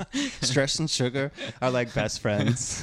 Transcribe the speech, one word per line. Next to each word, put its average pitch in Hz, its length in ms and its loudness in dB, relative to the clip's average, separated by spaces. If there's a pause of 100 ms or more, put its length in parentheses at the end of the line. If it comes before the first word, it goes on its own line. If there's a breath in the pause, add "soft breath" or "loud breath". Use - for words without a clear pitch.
(120)
Yeah. 277 180 -2 (120)
Stress 135 380 2
and 160 100 0
sugar 135 420 0 (300 loud breath)
are 127 100 2
like 123 220 0
best 107 260 0
friends. 113 640 2